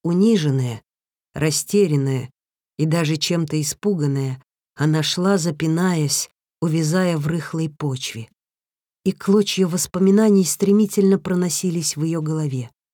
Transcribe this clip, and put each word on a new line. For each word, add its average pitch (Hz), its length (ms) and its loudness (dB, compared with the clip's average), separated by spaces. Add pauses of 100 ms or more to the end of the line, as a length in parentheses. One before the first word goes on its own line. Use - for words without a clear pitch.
Униженная, 156 800 2 (500)
растерянная 143 960 0 (460)
и 151 80 0
даже 160 300 0
чем-то 156 460 -2
испуганная, 139 800 -2 (320)
она 156 280 0
шла, 190 340 0
запинаясь, 160 920 -2 (300)
увязая 165 580 0
в 147 100 -4
рыхлой 160 420 -4
почве. 131 580 -8 (800)
И 190 80 0
клочья 196 520 2
воспоминаний 190 800 4
стремительно 196 760 2
проносились 180 760 -2
в 147 80 -4
её 165 180 -2
голове. 151 500 -4 (220)